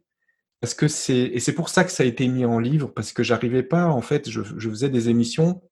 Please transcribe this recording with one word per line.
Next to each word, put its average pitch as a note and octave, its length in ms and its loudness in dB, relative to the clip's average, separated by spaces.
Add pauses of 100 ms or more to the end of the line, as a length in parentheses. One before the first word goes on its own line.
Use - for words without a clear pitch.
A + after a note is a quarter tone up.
(600)
parce - 140 -6
que D3+ 140 2
c'est, C#3 300 -2
et B2 220 0
c'est - 140 -2
pour - 140 -4
ça F#3 160 4
que F3+ 80 -8
ça - 100 0
a C3 40 4
été B2 220 0
mis B2+ 180 0
en A#2 120 2
livre, C3 300 0
parce - 240 -8
que B2 100 0
j'arrivais A#2+ 400 2
pas, E3+ 260 2
en C#3 120 2
fait, D3 300 -2
je, A2 120 -4
je G#2+ 280 -8
faisais A2 180 -2
des A#2 220 2
émissions, D#3+ 600 2